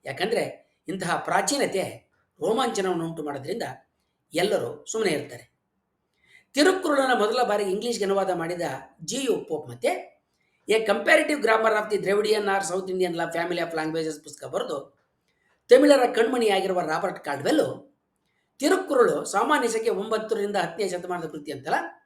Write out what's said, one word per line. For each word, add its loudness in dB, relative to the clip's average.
ಯಾಕಂದ್ರೆ -4
ಇಂತಹ -2
ಪ್ರಾಚೀನತೆ -2
ರೋಮಾಂಚನವನ್ನು 0
ಉಂಟು -8
ಮಾಡೋದ್ರಿಂದ -6
ಎಲ್ಲರೂ -2
ಸುಮ್ಮನೆ -2
ಇರ್ತಾರೆ. -8
ತಿರುಕ್ಕುರುಳನ್ನ 2
ಮೊದಲ 2
ಬಾರಿಗೆ 0
ಇಂಗ್ಲಿಷ್ಗೆ -2
ಅನುವಾದ 0
ಮಾಡಿದ -4
ಜಿ -6
ಯು 0
ಪೋಪ್ -6
ಮತ್ತೆ -6
A 2
Comparative 2
Grammar 2
of -2
the 0
Dravidian 2
or 0
South -4
Indian -2
La-, -4
Family -2
of -10
Languages -4
ಪುಸ್ತಕ -16
ಬರೆದು -6
ತಮಿಳರ 8
ಕಣ್ಮಣಿಯಾಗಿರುವ 2
ರಾಬರ್ಟ್ -2
ಕಾಲ್ಡ್ವೆಲ್ 0
ತಿರುಕ್ಕುರುಳು 2
ಸಾಮಾನ್ಯ 2
ಶಕೆ -2
ಒಂಬತ್ತರಿಂದ -2
ಹತ್ತನೇ -2
ಶತಮಾನದ -6
ಕೃತಿ -12
ಅಂತಲ್ಲ -4